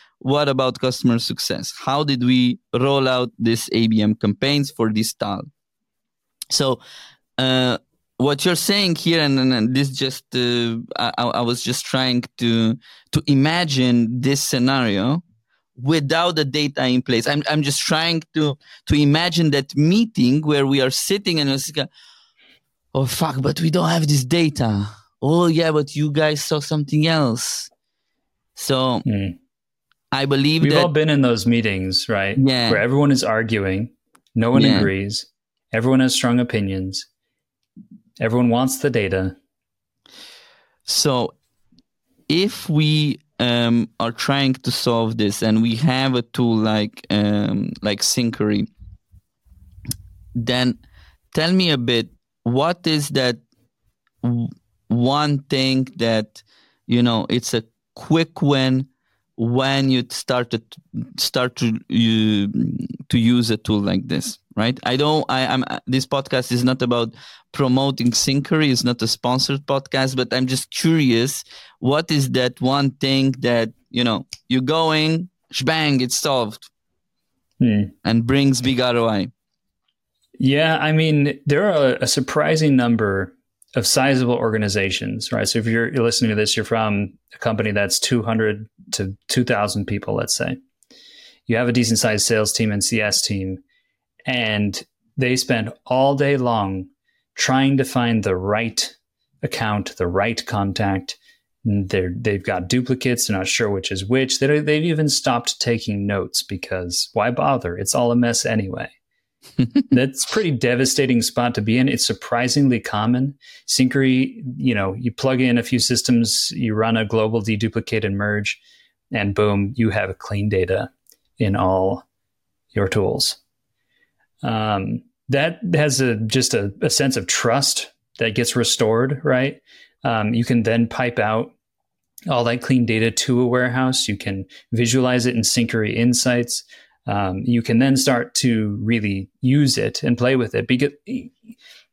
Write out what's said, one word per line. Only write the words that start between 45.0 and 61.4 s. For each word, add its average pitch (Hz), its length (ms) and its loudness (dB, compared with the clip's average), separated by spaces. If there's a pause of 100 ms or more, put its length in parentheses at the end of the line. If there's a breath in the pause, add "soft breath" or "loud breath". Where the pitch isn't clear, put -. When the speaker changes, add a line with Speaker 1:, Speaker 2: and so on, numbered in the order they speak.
Speaker 1:
this 104 260 0
and 110 180 4
we 117 140 2
have 131 400 0
a 120 60 2
tool 117 340 0
like, 107 540 0
um, 104 600 0 (100)
like 101 180 -2
Syncery, 107 680 0 (1700)
then 123 440 0 (560 soft breath)
tell 160 180 0
me 185 200 2
a 143 60 2
bit, 117 320 0 (340)
what 147 440 0
is 151 220 0
that 127 280 0 (880)
w-, 117 240 0 (400)
one 139 520 2 (100)
thing 131 380 2 (100)
that, 110 460 -2 (440 soft breath)
you 120 160 2
know, 117 260 0
it's - 240 -2
a 113 100 -2 (320)
quick - 460 0
win 131 460 2 (500)
when 135 520 0
you 127 220 2
start 123 400 -2
to, 113 100 -4 (560)
start 123 400 -2